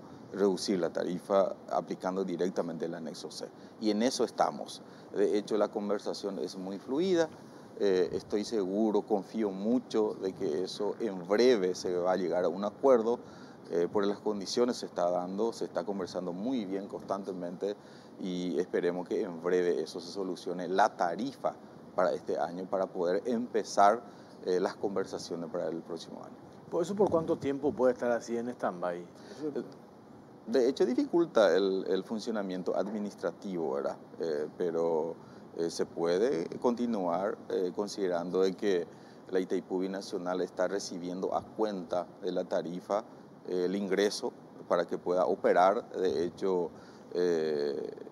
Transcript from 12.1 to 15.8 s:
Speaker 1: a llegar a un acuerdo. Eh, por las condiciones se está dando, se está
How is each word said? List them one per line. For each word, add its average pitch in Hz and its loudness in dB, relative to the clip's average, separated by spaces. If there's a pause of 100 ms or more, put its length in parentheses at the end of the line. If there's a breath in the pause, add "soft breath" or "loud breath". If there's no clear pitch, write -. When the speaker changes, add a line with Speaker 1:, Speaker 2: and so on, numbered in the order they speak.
Speaker 1:
a - 2
llegar 90 2
a 87 4
un 95 -2
acuerdo. 117 4 (500 loud breath)
Eh, 87 2
por 101 2
las 101 0
condiciones 107 0
se - -10
está 87 0
dando, 95 0
se 101 -6
está 87 -4